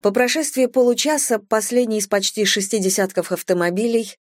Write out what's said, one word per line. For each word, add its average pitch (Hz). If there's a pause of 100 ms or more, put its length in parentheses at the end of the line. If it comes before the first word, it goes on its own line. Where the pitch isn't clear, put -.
По 202
прошествии 247
получаса 247
последний 220
из 202
почти 202
шести 202
десятков 190
автомобилей 185